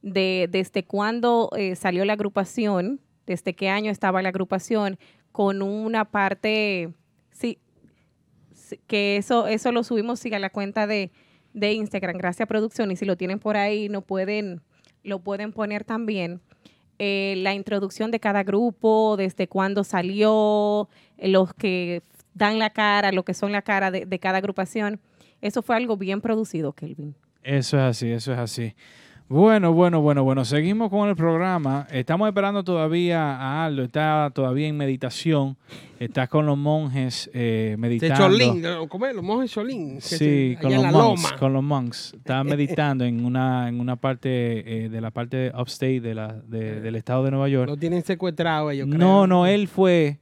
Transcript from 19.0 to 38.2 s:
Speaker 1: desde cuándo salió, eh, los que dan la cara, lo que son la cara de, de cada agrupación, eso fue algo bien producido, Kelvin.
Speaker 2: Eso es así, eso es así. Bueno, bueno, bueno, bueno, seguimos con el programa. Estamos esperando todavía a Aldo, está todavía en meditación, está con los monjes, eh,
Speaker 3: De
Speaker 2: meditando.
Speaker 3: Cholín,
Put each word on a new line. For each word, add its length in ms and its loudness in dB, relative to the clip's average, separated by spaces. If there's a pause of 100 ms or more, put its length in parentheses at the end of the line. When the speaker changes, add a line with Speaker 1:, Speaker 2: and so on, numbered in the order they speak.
Speaker 1:
desde 320 -2
cuándo 340 0
salió, 1040 2 (300)
eh, 80 -4
los 260 4
que 500 -4 (320)
dan 260 2
la 100 0
cara, 400 2
lo 140 0
que 100 -4
son 160 -2
la 120 -2
cara 280 0
de, 160 -4
de 140 -4
cada 180 0
agrupación, 640 -4 (480)
eso 140 -4
fue 140 0
algo 200 -2
bien 240 -4
producido, 520 -2
Kelvin. 420 -14 (280)
Speaker 2:
Eso 340 0
es 60 6
así, 280 0
eso 220 -4
es 60 -2
así. 360 -6 (520)
Bueno, 460 6
bueno, 300 4
bueno, 200 4
bueno, 220 2
seguimos 460 0
con 180 0
el 80 0
programa. 720 0
Estamos 380 0
esperando 340 0
todavía 760 0
a 280 -2
Aldo, 180 -2
está 520 0
todavía 340 0
en 80 -4
meditación, 800 0 (420)
está 280 -2
con 180 2
los 140 2
monjes, 760 -2
eh, 380 0
Speaker 3:
De 80 -4
Speaker 2:
meditando. 380 0
Speaker 3:
Cholín, 460 6 (260)